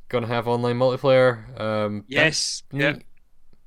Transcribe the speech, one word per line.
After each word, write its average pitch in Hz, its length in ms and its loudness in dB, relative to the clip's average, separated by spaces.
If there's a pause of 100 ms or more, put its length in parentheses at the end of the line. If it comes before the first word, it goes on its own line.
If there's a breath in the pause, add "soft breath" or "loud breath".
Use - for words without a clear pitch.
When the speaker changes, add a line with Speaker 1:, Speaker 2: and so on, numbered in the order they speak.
(100)
Speaker 1:
gonna 117 160 -2
have 117 220 -4
online 120 300 0
multiplayer. 127 800 2
Um, 107 500 -4
Speaker 2:
Yes, 147 640 0
Speaker 1:
that's 139 120 -4
Speaker 2:
yeah. 143 100 2
Speaker 1:
neat. 131 140 -12 (600)